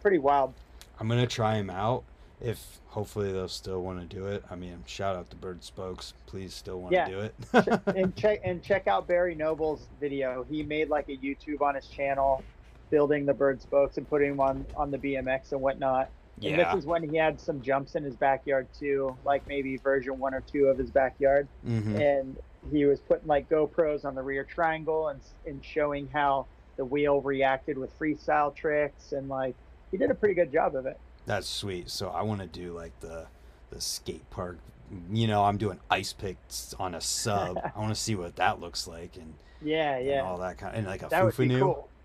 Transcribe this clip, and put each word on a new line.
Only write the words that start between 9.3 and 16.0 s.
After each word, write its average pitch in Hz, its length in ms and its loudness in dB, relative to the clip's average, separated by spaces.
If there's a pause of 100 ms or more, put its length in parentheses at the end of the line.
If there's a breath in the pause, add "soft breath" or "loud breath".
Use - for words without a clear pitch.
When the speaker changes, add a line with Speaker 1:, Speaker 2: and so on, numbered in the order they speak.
Speaker 1:
Noble's 156 520 -2 (120)
video. 135 440 -2
He 151 200 -4
made, 151 260 -2
like, 147 200 0
a 135 80 -8
YouTube 139 440 -6
on 143 140 2
his 135 120 -8
channel, 135 560 0 (460)
building 147 360 4
the 139 80 4
Bird 135 280 2
Spokes 139 360 2
and 143 100 -6
putting 143 240 2
'em 139 80 -2
on, 135 260 2 (100)
on 143 160 -2
the 139 60 -2
B 139 180 -2
M 127 120 -4
X 131 240 -2
and 139 100 -2
whatnot. 135 500 0 (320)